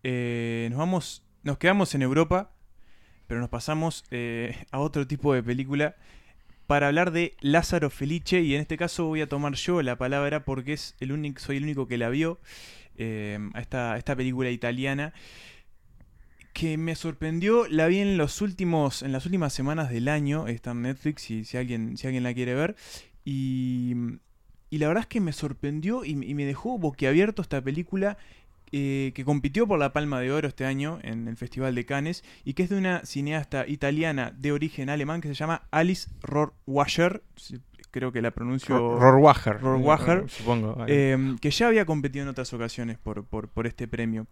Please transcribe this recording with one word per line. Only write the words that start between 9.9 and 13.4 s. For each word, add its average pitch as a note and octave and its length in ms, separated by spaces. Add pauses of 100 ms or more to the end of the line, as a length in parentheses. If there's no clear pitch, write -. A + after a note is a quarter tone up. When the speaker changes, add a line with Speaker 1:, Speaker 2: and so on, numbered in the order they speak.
Speaker 1:
palabra C#3+ 460
porque C3 280
es - 280
el C3+ 120
único, D3 280
soy C#3 180
el C#3+ 60
único C#3 220
que A#2+ 120
la A#2 120
vio, D#3+ 300 (560)
eh, G#2+ 420 (160)